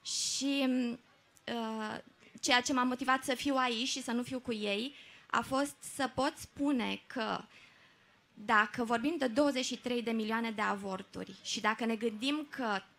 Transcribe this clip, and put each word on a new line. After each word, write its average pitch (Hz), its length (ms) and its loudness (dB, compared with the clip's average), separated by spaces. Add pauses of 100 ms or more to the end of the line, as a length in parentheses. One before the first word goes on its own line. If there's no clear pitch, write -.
Și, 277 640 0
uh, 226 1300 -4 (420)
ceea 247 220 6
ce 294 120 0
m-a 247 100 4
motivat 254 400 2
să 262 120 0
fiu 277 200 0
aici 254 320 2
și 262 160 -4
să 247 80 -4
nu 240 120 0
fiu 254 160 -6
cu 240 140 -4
ei 208 420 -2 (320)
a - 140 2
fost 269 340 0 (200)
să 262 200 0
pot 277 220 2
spune 233 680 -2
că, 208 340 -4 (920)
dacă 220 500 2
vorbim 233 340 0
de 262 100 2
douăzeci 262 380 2
și 254 120 -4
trei 240 240 -2
de 226 100 -2
milioane 226 400 0
de 214 100 -4
avorturi 196 800 -4
și - 180 -4
dacă 214 240 2
ne 226 100 2
gândim 240 540 0
că 214 320 -2 (180)